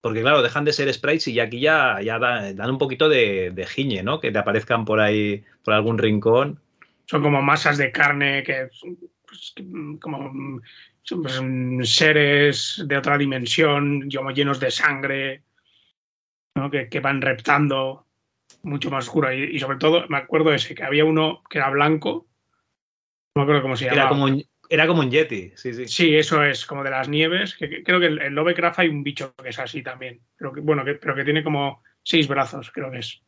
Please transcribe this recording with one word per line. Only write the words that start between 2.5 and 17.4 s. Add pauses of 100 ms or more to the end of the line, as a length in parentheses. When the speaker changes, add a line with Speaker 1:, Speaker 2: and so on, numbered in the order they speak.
Speaker 1:
dan
un
poquito
de,
de
giñe,
¿no?
Que
te
aparezcan
por
ahí, (200)
por
algún
rincón. (480)
Speaker 2:
Son
como
masas
de
carne,
que, (580)
pues,
que, (340)
como, (400)
son,
pues,
seres
de
otra
dimensión,
como
llenos
de
sangre, (1120)
¿no?
Que,
que
van
reptando, (560)